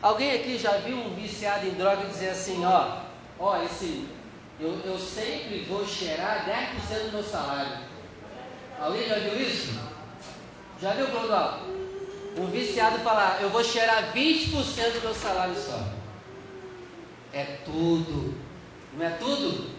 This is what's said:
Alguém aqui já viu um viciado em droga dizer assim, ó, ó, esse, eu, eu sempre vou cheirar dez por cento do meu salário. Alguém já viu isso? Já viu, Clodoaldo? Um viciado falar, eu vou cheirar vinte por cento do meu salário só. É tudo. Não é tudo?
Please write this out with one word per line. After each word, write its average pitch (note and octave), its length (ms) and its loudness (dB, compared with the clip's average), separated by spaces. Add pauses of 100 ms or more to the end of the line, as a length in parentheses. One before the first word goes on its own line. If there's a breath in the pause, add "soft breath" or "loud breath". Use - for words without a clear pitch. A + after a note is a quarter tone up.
Alguém A3+ 300 6
aqui B3 220 0
já G#3 220 4
viu B3 200 -2
um G#3 180 -4
viciado G3+ 500 -2
em F#3 60 0
droga G3 340 4
dizer F#3 240 -2
assim, F3+ 340 -2
ó, F3+ 420 6 (340)
ó, F3+ 240 2
esse, F3 420 -4 (540)
eu, E3 260 0
eu F#3 140 -2
sempre G3+ 680 -4
vou G3 160 -2
cheirar F3+ 640 -2
dez B3 240 0
por - 180 -4
cento A3 200 -2
do G#3+ 60 -4
meu G#3 100 -2
salário. C#3 560 -2 (1000)
Alguém G#3+ 300 0
já G#3+ 60 4
viu G3+ 260 0
isso? A#2+ 380 -2 (1000)
Já G3 140 2
viu, C4+ 140 2
Clodoaldo? A3 580 2 (720)
Um F3+ 140 0
viciado A3 480 4
falar, G3+ 420 6
eu G3+ 80 2
vou A#3 140 4
cheirar A3+ 500 4
vinte D#4 380 4
por C#4+ 120 2
cento A#3 360 2
do A3+ 60 -4
meu A3 100 0
salário F#3 400 2
só. A2+ 340 -2 (1400)
É C#3 120 -2 (200)
tudo. D#3+ 680 2 (580)
Não E3 140 0
é - 20 2
tudo? C#4 680 0